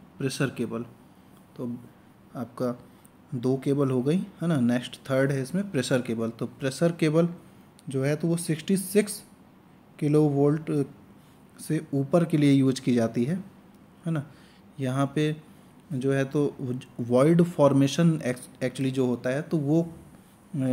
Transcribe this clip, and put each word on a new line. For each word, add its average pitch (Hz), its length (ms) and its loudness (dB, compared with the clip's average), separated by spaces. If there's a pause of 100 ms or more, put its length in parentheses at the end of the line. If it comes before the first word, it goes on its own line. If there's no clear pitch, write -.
(180)
प्रेशर 135 280 -2
केबल। 113 360 -6 (760)
तो 120 200 -10 (600)
आपका 123 420 -8 (560)
दो 127 220 0
केबल 139 340 0
हो 127 120 0
गई, 151 160 0
है 196 280 -8
ना। 160 140 2
नेक्स्ट 120 360 0
थर्ड 135 360 0
है 135 100 -2
इसमें 190 280 -4
प्रेशर 131 300 0
केबल। 113 300 -4
तो 117 160 -8
प्रेशर 139 460 -2
केबल 165 360 2 (600)
जो 135 160 -2
है 147 120 0
तो 165 120 -2
वो 170 80 0
सिक्सटी 165 400 -2
सिक्स 202 460 -2 (760)
किलोवोल्ट 147 880 2 (720)
से 156 340 -4
ऊपर 143 300 2
के 165 120 0
लिए 143 160 6
यूज़ 131 280 4
की 123 140 0
जाती 117 300 0
है, 180 200 -4 (640)
है 165 40 -2
ना। 156 160 -4 (540)
यहाँ 135 340 -2
पे 151 220 0 (560)
जो 135 200 0
है 135 120 0
तो 143 320 -2 (440)
वॉइड 135 420 6
फॉर्मेशन 151 800 4 (420)
एक्चुअली 131 280 -2
जो 131 160 0
होता 123 240 -2
है, 139 120 -2
तो 165 140 -4
वो, 151 260 2
अ, - 760 -14 (140)